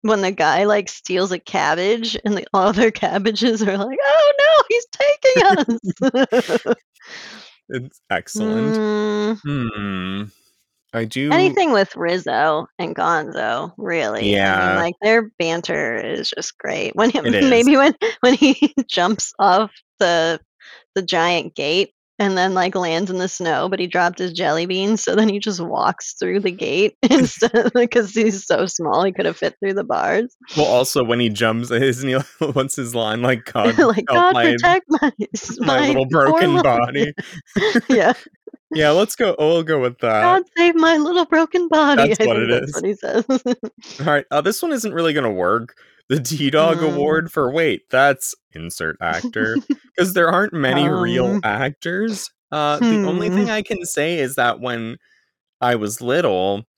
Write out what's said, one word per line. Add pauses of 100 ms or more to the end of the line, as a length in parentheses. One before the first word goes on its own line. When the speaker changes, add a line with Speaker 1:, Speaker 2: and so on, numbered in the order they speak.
Speaker 1:
when
the
guy,
like,
steals
a
cabbage
and
the,
all
their
cabbages
are
like,
"Oh,
no,
he's
taking
us." (1120)
<laughs> (840)
Speaker 2:
It's
excellent.
Speaker 1:
Mm.
Speaker 2:
Hmm. (680)
I
do
Speaker 1:
Anything
with
Rizzo (100)
and
Gonzo,
really.
I
mean,
Speaker 2:
Yeah.
Speaker 1:
like,
their
banter
is
just
great.
When
he,
Speaker 2:
It
is.
Speaker 1:
<laughs>
maybe
when, (240)
when
he
<laughs>
jumps
off (280)
the, (540)
the
giant
gate (260)
and
then,
like,
lands
in
the
snow,
but
he
dropped
his
jelly
beans,
so
then
he
just
walks
through
the
gate
<laughs>
instead
of, (160)
'cause
he's
so
small,
he
could
have
fit
through
the
bars. (180)
Speaker 2:
Well,
also,
when
he
jumps,
<laughs>
isn't
he, (320)
what's
his
line?
Like,
Speaker 1:
<laughs>
Speaker 2:
"God,
Speaker 1:
Like,
Speaker 2:
help
Speaker 1:
"God
Speaker 2:
my,
Speaker 1:
protect
my,
<laughs>
Speaker 2:
my
Speaker 1:
my
Speaker 2:
little
Speaker 1:
poor
Speaker 2:
broken
Speaker 1:
little,"
Speaker 2:
body." (380)
Speaker 1:
<laughs>
yeah.
Speaker 2:
<laughs> (520)
Yeah,
let's
go,
we'll
go
with
that.
Speaker 1:
"God (160)
save
my
little
broken
body,"
Speaker 2:
That's
Speaker 1:
I
Speaker 2:
what
Speaker 1:
think
Speaker 2:
it
Speaker 1:
that's
Speaker 2:
is.
Speaker 1:
what
he
says.
<laughs>
Speaker 2:
All
right,
uh,
this
one
isn't
really
gonna
work. (340)
The
T-Dog
Speaker 1:
Hmm.
Speaker 2:
Award
for,
wait,
that's (200)
insert
actor, (200)
Speaker 1:
<laughs>
Speaker 2:
'cause
there
aren't
many
real
Speaker 1:
Um,
Speaker 2:
actors. (200)
Uh,
the
only
Speaker 1:
hmm.
Speaker 2:
thing
I
can
say
is
that
when (640)
I
was
little (120)